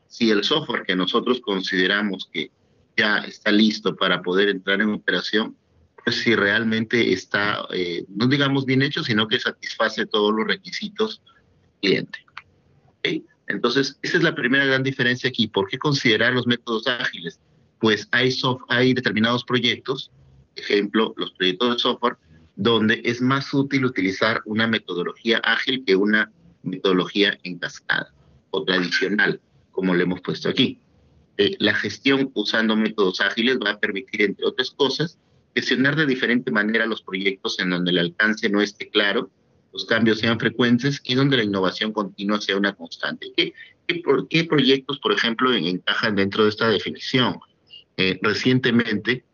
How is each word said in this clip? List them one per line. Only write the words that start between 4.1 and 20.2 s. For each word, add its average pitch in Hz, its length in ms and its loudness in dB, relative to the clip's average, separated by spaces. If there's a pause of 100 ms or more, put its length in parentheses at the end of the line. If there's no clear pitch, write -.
poder 95 280 2
entrar 98 320 -2
en 107 80 0
operación, - 680 -2 (480)
pues - 120 -2
si 110 200 2
realmente 110 760 2
está, 104 580 -2
eh, 87 360 -4
no 123 200 0
digamos 139 380 2
bien 131 160 2
hecho, 135 200 -2
sino 110 240 0
que 117 140 0
satisface - 640 -4
todos 104 300 2
los 110 120 -2
requisitos - 760 -6
del - 580 -20
cliente. - 380 -2 (680)
¿Ok? - 380 -6 (220)
Entonces, 120 540 -2
esa - 160 -2
es 160 60 2
la 156 120 2
primera 139 300 0
gran 131 180 2
diferencia 127 460 -2
aquí. 117 200 -2
¿Por 98 200 0
qué - 80 -6
considerar 123 560 2
los 123 140 -2
métodos 117 400 -2
ágiles? 127 540 -6 (400)
Pues 107 300 2
hay 127 200 2
sof-, 127 380 -2
hay 127 260 4
determinados 117 500 0
proyectos, 123 640 -2 (460)